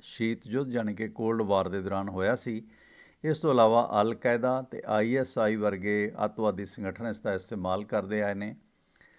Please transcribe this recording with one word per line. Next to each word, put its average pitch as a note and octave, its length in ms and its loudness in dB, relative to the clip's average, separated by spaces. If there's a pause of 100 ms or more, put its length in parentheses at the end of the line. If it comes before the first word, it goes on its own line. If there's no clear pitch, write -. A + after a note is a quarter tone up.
ਸ਼ੀਤ - 460 -4
ਯੁੱਧ, B2+ 240 -4
ਯਾਨੀ A2 240 -2
ਕਿ G#2+ 140 -6
ਕੋਲਡ A2+ 340 0
ਵਾਰ G2 260 4
ਦੇ F#2+ 140 -2
ਦੌਰਾਨ G2 260 -2
ਹੋਇਆ F#2+ 260 0
ਸੀ। A2+ 340 -6 (560)
ਇਸ D#3 140 0
ਤੋਂ D#3 140 2
ਇਲਾਵਾ A#2 380 6 (100)
ਅਲ A2+ 140 2
ਕਾਇਦਾ B2+ 480 0
ਤੇ - 240 -12
ਆਈ G#2+ 300 2
ਐਸ B2+ 220 -2
ਆਈ A2 180 2
ਵਰਗੇ G#2 560 0 (120)
ਅੱਤਵਾਦੀ G#2+ 400 0
ਸੰਗਠਨ G2 420 -8
ਇਸ G#2 140 -6
ਦਾ G#2 140 -2
ਇਸਤੇਮਾਲ F#2 500 -4
ਕਰਦੇ G#2 380 -2
ਆਏ G2+ 120 -2
ਨੇ। G#2 220 -8 (640)